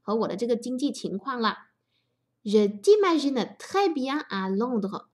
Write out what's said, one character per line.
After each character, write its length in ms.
和 140
我 140
的 80
这 100
个 100
经 220
济 140
情 260
况 220
啦。 260
Je 260
t'imagine 800
très 340
bien 360
à 220
Londres。 640